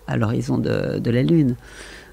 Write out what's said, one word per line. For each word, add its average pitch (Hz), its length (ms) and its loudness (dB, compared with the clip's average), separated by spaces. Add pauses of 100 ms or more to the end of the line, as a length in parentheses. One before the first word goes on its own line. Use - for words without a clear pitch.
à 135 100 -2
l'horizon 120 420 0
de, - 400 -2
de - 120 -2
la 123 120 2
Lune. 143 340 4 (560)